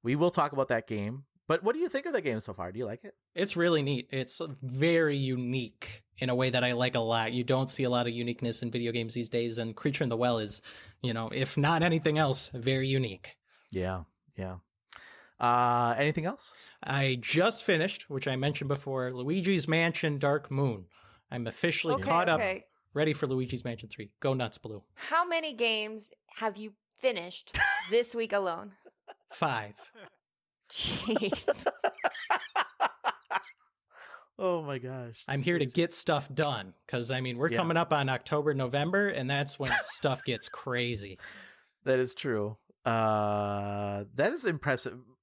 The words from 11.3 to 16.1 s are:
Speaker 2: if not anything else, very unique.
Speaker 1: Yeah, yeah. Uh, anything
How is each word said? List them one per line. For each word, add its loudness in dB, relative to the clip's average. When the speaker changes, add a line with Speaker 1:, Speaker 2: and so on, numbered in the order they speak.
Speaker 2:
if -2
not 4
anything 4
else, 2
very 0
unique. -2
Speaker 1:
Yeah, -2
yeah. -8
Uh, 4
anything 0